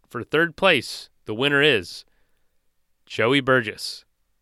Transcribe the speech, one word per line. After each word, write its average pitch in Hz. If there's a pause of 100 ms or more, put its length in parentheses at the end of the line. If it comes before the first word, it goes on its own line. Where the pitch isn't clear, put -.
for 117
third 165
place, - (140)
the 110
winner 139
is 120 (1000)
Joey 123
Burgess. 123 (380)